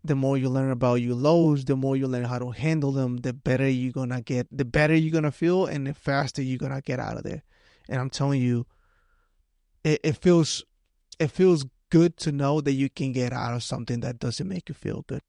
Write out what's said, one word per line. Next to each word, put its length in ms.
the 120
more 220
you 140
learn 200
about 260
your 180
lows, 500
the 120
more 200
you 100
learn 180
how 140
to 120
handle 420
them, 260
the 140
better 360
you're 240
gonna 280
get, 340
the 100
better 300
you're 180
gonna 200
feel, 320
and 220
the 80
faster 480
you're 160
gonna 240
get 180
out 160
of 60
there. 200
And 120
I'm 100
telling 320
you, 240
it, 220
it 140
feels, 440
it 120
feels 340
good 300
to 140
know 280
that 120
you 180
can 220
get 200
out 220
of 80
something 380
that 180
doesn't 300
make 200
you 60
feel 320
good. 220